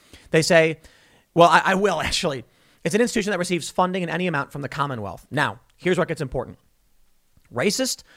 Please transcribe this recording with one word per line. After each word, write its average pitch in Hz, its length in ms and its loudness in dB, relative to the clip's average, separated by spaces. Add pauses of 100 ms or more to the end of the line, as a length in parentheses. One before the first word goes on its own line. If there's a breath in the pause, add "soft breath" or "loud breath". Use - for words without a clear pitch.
(300 soft breath)
They 160 120 4
say, 160 380 4 (540 soft breath)
well, 170 140 8
I, 160 160 6
I 175 100 2
will, 190 260 0
actually. 139 440 -4 (400 soft breath)
It's 143 100 -2
an 226 60 2
institution 208 300 0
that 185 80 -2
receives 175 320 -4
funding 185 320 0
in 170 60 -4
any 170 180 -4
amount 147 260 -4
from 143 100 -10
the 135 60 -8
Commonwealth. 120 640 -8
Now, 123 300 -2 (160)
here's 175 220 -2
what 165 100 0
gets 165 120 -6
important. 127 380 -8 (920)
Racist 190 500 -2 (140)